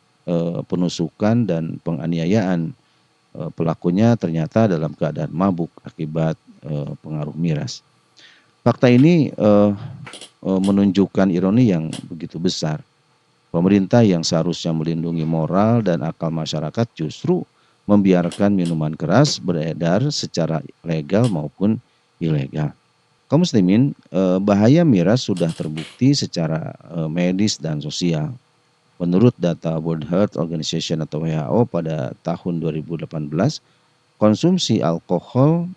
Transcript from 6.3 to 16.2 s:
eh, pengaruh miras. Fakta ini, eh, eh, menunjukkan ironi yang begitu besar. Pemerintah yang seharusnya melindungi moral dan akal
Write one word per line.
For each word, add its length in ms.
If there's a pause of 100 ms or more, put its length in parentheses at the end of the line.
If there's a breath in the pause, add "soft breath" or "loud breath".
eh, 260 (140)
pengaruh 320
miras. 480 (800 soft breath)
Fakta 240
ini, 400
eh, 420 (800 loud breath)
eh, 160
menunjukkan 640
ironi 480
yang 160 (160)
begitu 320
besar. 400 (720)
Pemerintah 480
yang 240
seharusnya 480
melindungi 560
moral 560
dan 240
akal 240